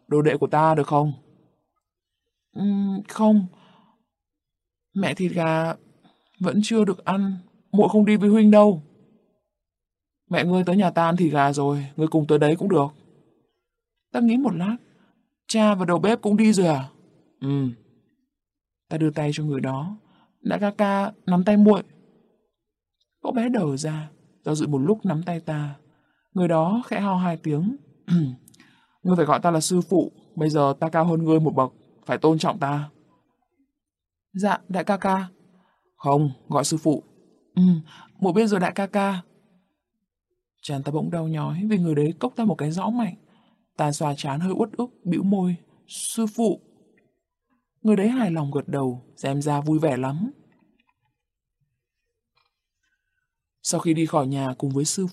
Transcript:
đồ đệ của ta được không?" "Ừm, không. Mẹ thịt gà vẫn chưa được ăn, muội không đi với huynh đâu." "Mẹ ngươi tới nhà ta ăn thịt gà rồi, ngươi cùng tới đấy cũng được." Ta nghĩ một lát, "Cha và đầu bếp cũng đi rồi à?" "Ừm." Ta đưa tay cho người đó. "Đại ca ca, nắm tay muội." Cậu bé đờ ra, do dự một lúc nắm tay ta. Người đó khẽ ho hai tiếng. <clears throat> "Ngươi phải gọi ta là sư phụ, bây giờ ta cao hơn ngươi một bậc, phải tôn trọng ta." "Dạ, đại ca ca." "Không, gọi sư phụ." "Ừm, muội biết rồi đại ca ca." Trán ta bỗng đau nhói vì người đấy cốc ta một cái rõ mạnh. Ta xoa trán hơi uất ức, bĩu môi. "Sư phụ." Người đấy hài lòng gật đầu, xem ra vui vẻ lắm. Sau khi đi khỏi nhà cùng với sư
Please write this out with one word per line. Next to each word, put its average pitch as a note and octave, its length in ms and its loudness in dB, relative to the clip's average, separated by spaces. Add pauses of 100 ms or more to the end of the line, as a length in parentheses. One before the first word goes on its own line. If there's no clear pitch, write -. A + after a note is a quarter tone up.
đồ D3 140 2
đệ D3 140 2
của C#3 100 0
ta D#3 280 2
được C#3+ 120 0
không?" D3 260 0 (1400)
"Ừm, G3 520 -2
không. G#3+ 380 2 (1500)
Mẹ F3 200 -2
thịt F3+ 180 -4
gà D#3+ 420 -2 (640)
vẫn F#3 220 0
chưa G#3+ 220 2
được F#3+ 200 -2
ăn, F#3+ 340 -2 (340)
muội G3 160 4
không G#3+ 160 4
đi G#3 120 4
với G3+ 140 2
huynh G#3+ 200 8
đâu." G#3 320 6 (1500)
"Mẹ E3+ 140 0
ngươi F3+ 200 0
tới F3+ 120 0
nhà G3 140 4
ta E3 140 0
ăn E3 120 0
thịt E3+ 160 2
gà C#3+ 200 2
rồi, C#3+ 340 -2 (100)
ngươi D#3 120 0
cùng D#3 180 0
tới D3+ 120 4
đấy D3+ 180 4
cũng - 120 -4
được." D3 180 2 (1300)
Ta B3 80 -2
nghĩ A#3 160 4
một B3+ 180 0
lát, F#3+ 220 -4 (680)
"Cha G#3+ 280 2
và F#3 100 -2
đầu F3 140 2
bếp A3 240 0
cũng G#3 140 2
đi A3 160 6
rồi F#3+ 140 4
à?" C#3 220 0 (520)
"Ừm." C3+ 340 -2 (1160)
Ta D#3+ 100 -6
đưa D#3 120 2
tay D3 240 -4
cho D3+ 100 -6
người C#3+ 160 -4
đó. C#3 360 -6 (440)
"Đại - 180 -2
ca G3+ 120 -2
ca, G3 420 -2 (140)
nắm F3+ 180 2
tay G#3 120 4
muội." G#3 260 8 (1400)
Cậu - 100 -4
bé A#3+ 160 -2
đờ F3 280 -2
ra, D#3 340 -8 (340)
do D3+ 100 -2
dự D3+ 120 -2
một C#3+ 120 -2
lúc F#3 260 0
nắm E3+ 180 -2
tay F3 180 -8
ta. D3 360 -8 (580)
Người F3+ 140 0
đó E3+ 380 0
khẽ - 140 -6
ho G3 160 -2
hai F3+ 200 -2
tiếng. D#3+ 400 -2 (300)
<clears throat> - 960 -6
"Ngươi F3+ 140 2
phải D#3+ 100 2
gọi C3+ 160 2
ta F3 80 2
là D#3+ 100 2
sư F3+ 200 0
phụ, F3 320 0 (240)
bây D#3 140 0
giờ C#3+ 300 2
ta D#3+ 80 -2
cao E3 160 0
hơn E3 200 0
ngươi D#3+ 160 4
một D3 140 0
bậc, C3 180 0 (340)
phải B2 120 -4
tôn D#3+ 200 2
trọng D3+ 200 -4
ta." D3 320 -4 (1400)
"Dạ, F#3+ 260 -2 (100)
đại F3+ 160 -4
ca G3+ 120 0
ca." F#3+ 320 -2 (680)
"Không, C#3+ 340 0 (180)
gọi C#3+ 160 -2
sư E3 120 -2
phụ." D#3 260 0 (520)
"Ừm, F3+ 260 4 (380)
muội F#3 140 0
biết G#3+ 140 2
rồi G3+ 140 0
đại F3+ 140 -2
ca G3 120 -4
ca." G3 360 -4 (1400)
Trán C#3 200 -8
ta C#3+ 100 -6
bỗng D#3 180 -4
đau E3 180 -4
nhói D3+ 400 -6
vì G#3+ 100 0
người E3+ 160 0
đấy D3+ 240 0
cốc B3 180 -6
ta A#3 80 -2
một F#3 100 0
cái D3 160 -4
rõ F#3+ 200 -4
mạnh. A3+ 240 -4 (640)
Ta D3+ 160 -2
xoa D3 240 -4
trán C#3+ 240 -6
hơi F#3 120 -4
uất A3 200 -4
ức, B3 180 -6 (140)
bĩu E3+ 180 -2
môi. F#3 340 0 (300)
"Sư - 400 -6
phụ." A3 340 -2 (1200)
Người G#3+ 140 2
đấy F#3+ 120 0
hài A#3+ 220 -2
lòng D#3 200 -4
gật C#3 180 -6
đầu, C3 340 -4 (140)
xem C#3 260 -4
ra D3 180 -2
vui D#3 180 0
vẻ D#3 180 0
lắm. C#3+ 340 -4 (3250)
Sau E3+ 180 -4
khi E3 140 0
đi D#3+ 120 0
khỏi D3+ 200 -2
nhà C3+ 320 -4
cùng C#3 120 -4
với C#3 140 -2
sư F#3 280 -4